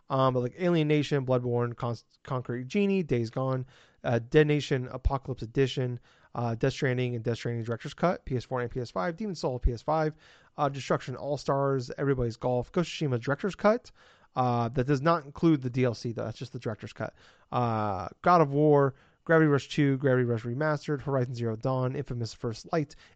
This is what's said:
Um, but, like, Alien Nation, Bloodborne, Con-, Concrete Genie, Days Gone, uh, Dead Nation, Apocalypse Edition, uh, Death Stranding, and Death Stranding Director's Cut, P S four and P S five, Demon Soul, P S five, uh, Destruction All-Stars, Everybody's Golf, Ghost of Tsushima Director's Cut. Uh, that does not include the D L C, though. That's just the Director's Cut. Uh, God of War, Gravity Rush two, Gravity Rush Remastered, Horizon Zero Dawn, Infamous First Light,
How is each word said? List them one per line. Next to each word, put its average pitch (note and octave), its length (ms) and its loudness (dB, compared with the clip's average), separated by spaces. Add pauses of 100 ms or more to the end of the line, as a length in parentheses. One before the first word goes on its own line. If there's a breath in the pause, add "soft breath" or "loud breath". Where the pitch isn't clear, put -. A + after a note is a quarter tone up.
Um, C3 240 2
but, B2+ 80 0
like, B2 180 -4
Alien E3+ 300 2
Nation, D3 380 2
Bloodborne, A#2+ 500 0
Con-, A#2+ 200 -4 (280)
Concrete B2+ 420 -6
Genie, G3 360 2
Days A#2+ 280 0
Gone, C3 360 -2 (380 soft breath)
uh, A#2+ 160 2 (100)
Dead D#3 160 6
Nation, C#3 460 0
Apocalypse C3 500 -2
Edition, B2+ 580 -2 (340 soft breath)
uh, A#2 200 -2
Death B2+ 180 0
Stranding, B2+ 420 -2
and A2+ 100 -6
Death A#2 120 -2
Stranding A#2 280 -6
Director's A#2 300 -8
Cut, - 300 0
P C3+ 120 -4
S A2+ 80 -4
four B2+ 160 -4
and A#2+ 100 -4
P C3 100 -6
S A#2 100 -8
five, F3+ 260 -4
Demon G#3 180 -6
Soul, C3 240 -4
P B2+ 140 2
S A2 100 -8
five, D#3 320 0 (420 soft breath)
uh, D3 120 0
Destruction C#3 480 -4
All-Stars, C#3 840 -2
Everybody's B2+ 380 0
Golf, B2 360 -2
Ghost F3 180 0
of - 200 -4
Tsushima A#2+ 100 0
Director's C#3+ 340 -2
Cut. A3 360 2 (460 soft breath)
Uh, A#2+ 320 2
that B2+ 180 0
does C#3 160 2
not E3 220 2
include D3 380 2
the B2+ 80 -4
D B2 140 2
L A#2+ 100 0
C, A#2 180 -8
though. A2 120 -6
That's A2 140 -8
just B2 140 -12
the B2+ 60 -10
Director's A#2 340 -8
Cut. - 220 -10 (360 soft breath)
Uh, G#2+ 580 0 (140)
God F3 180 8
of C#3+ 120 4
War, C#3+ 420 6 (300 soft breath)
Gravity D#3+ 240 6
Rush C#3+ 200 2
two, C#3 280 2
Gravity C3 280 2
Rush A#2 180 -2
Remastered, C#3+ 580 -2
Horizon C3+ 340 -2
Zero A#2 220 -4
Dawn, C3 400 -2
Infamous A#2+ 360 -6
First - 400 -8
Light, D#3 220 -2 (220 soft breath)